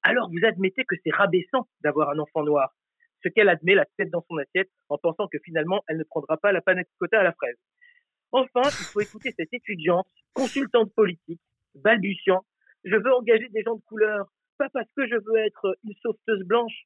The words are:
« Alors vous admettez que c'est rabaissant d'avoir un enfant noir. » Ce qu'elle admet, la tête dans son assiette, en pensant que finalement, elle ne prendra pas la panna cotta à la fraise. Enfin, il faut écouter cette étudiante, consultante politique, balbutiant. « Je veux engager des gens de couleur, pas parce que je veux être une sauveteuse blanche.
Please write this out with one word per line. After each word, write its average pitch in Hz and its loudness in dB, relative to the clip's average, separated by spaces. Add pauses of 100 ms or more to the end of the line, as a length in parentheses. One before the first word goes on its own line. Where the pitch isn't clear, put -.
« - -
Alors 220 0
vous 170 -2
admettez 190 0
que - -4
c'est 156 -2
rabaissant 190 0 (140)
d'avoir 147 0
un 151 -4
enfant 151 -6
noir. » 147 0 (480)
Ce 180 -2
qu'elle 208 4
admet, 165 2
la 170 4 (120)
tête 160 -4
dans 170 -6
son 165 -6
assiette, 180 -4 (200)
en 143 -4
pensant 170 -2
que 151 -8
finalement, 170 -2
elle 160 -4
ne 160 -6
prendra 160 -4
pas 202 2
la 180 0
panna 185 2 (180)
cotta 202 2
à - 4
la 175 2
fraise. 120 -6 (760)
Enfin, 254 2
il 285 -2
faut 202 -4
écouter 214 -6
cette 165 -8
étudiante, 180 -2 (280)
consultante 240 0
politique, 175 0 (320)
balbutiant. « 185 2 (400)
Je 190 -2
veux 233 4
engager 233 4
des 214 -4
gens 226 -4
de 214 -16
couleur, 214 -2 (320)
pas 277 -2
parce 240 -6
que 269 -2
je 233 -2
veux 220 0
être 202 -2
une 208 -10 (100)
sauveteuse 220 -4
blanche. 226 0